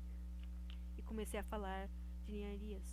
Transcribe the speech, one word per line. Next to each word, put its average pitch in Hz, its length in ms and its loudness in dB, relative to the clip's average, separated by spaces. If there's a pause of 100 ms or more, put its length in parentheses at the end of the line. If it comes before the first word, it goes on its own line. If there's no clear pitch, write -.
(1000)
e - 40 0
comecei 214 380 2
a 196 40 2
falar 196 460 2 (360)
de 208 60 -2
ninharias, 202 600 0